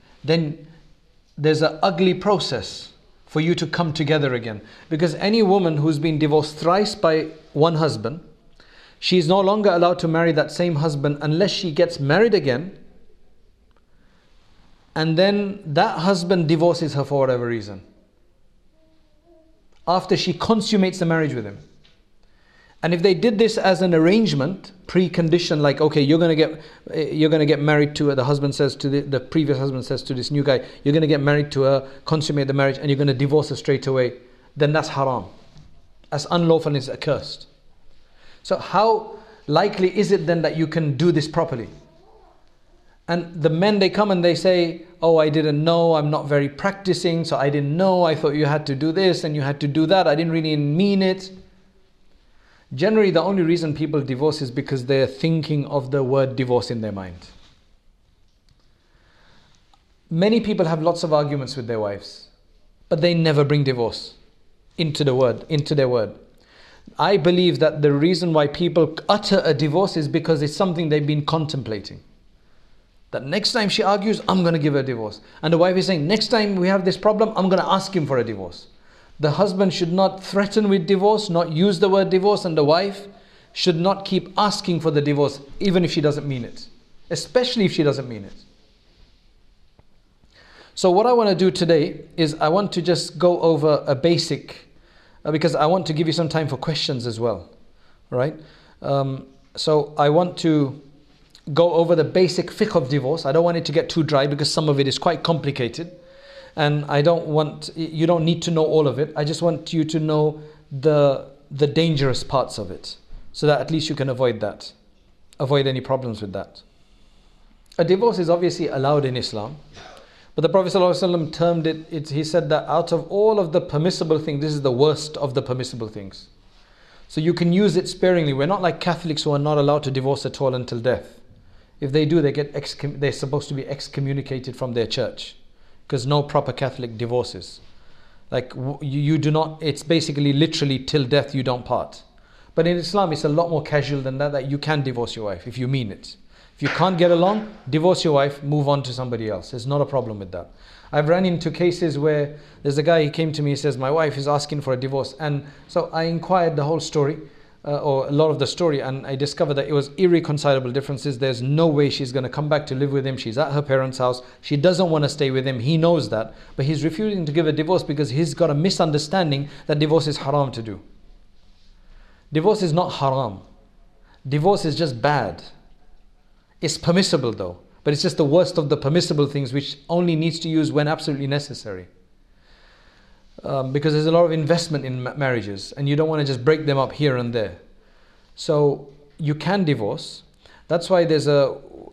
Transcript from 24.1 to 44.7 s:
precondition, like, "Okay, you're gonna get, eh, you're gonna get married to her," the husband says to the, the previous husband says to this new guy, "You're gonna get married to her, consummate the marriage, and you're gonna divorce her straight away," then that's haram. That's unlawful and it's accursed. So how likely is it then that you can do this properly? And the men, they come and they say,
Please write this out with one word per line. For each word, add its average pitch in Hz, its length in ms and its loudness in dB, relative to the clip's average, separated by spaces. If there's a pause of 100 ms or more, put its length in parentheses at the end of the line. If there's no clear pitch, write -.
precondition, 170 760 2
like, 143 200 2
"Okay, 151 220 4
you're 151 160 4
gonna 165 180 4
get, 156 240 2 (320)
eh, 151 180 -2
you're 156 200 4
gonna 156 160 4
get 147 120 4
married 147 380 2
to 147 120 2
her," 139 60 2
the 131 100 2
husband 143 300 0
says 135 220 0
to 143 120 -4
the, 139 120 2
the 139 180 -4
previous 143 400 0
husband 131 260 -4
says 131 200 -6
to 139 100 -6
this 123 160 -6
new 143 140 0
guy, 131 160 4 (240)
"You're 139 80 4
gonna 156 140 4
get 143 140 2
married 147 320 2
to 135 100 0
her, 135 260 2 (160)
consummate 147 420 0
the 135 60 -2
marriage, 139 260 2
and 151 100 -4
you're 139 100 2
gonna 139 160 2
divorce 139 340 2
her 131 80 -6
straight 135 300 -2
away," 127 260 0 (440)
then 147 160 2
that's 156 160 0
haram. 131 360 -2 (840)
That's 147 200 -6
unlawful 165 380 2
and 147 80 0
it's 123 120 -6
accursed. - 580 -6 (960)
So - 160 -2
how 214 580 0 (320)
likely 185 500 2
is 190 140 2
it 170 140 2
then 165 160 0
that 156 140 -2
you 156 120 0
can 147 280 -2
do 170 140 4
this 151 160 2
properly? 127 420 -4 (1400)
And 170 340 -4
the 160 80 6
men, 202 300 4
they 190 80 4
come 202 240 2
and 175 100 2
they 170 120 4
say, 175 480 2 (200)